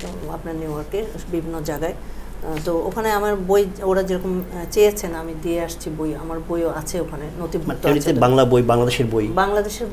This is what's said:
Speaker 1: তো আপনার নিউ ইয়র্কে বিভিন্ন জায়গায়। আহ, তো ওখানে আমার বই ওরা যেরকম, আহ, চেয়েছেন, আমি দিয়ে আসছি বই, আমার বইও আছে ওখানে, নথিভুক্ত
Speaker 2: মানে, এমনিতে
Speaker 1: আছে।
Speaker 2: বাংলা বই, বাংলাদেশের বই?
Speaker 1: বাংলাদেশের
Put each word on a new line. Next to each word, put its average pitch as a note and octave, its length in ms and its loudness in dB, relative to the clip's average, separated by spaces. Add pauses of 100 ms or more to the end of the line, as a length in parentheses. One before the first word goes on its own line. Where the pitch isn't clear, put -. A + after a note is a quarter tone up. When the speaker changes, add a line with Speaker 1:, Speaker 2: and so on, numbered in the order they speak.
Speaker 1:
তো F3+ 300 -8
আপনার E3 240 -8
নিউ D#3+ 160 -6
ইয়র্কে D3+ 340 -4 (260)
বিভিন্ন E3 320 -4
জায়গায়। D#3 300 -2
আহ, - 720 -8
তো E3 220 0
ওখানে A3 240 0
আমার G#3 260 2
বই G3 300 4 (160)
ওরা F#3+ 200 2
যেরকম, F#3 380 -2
আহ, F3 300 -8
চেয়েছেন, G3+ 440 4
আমি D#3+ 280 -6
দিয়ে E3+ 180 0
আসছি E3 380 -6
বই, D#3 160 -2
আমার D#3+ 240 -6 (100)
বইও E3+ 200 0
আছে D#3 320 -4
ওখানে, D#3 240 -6
নথিভুক্ত E3 440 -4
Speaker 2:
মানে, D3 220 2
এমনিতে D3 200 4
Speaker 1:
আছে। C3 100 4
Speaker 2:
বাংলা C3 240 8
বই, B2 180 6
বাংলাদেশের A#2+ 440 4
বই? G#2+ 200 2
Speaker 1:
বাংলাদেশের G#3 680 0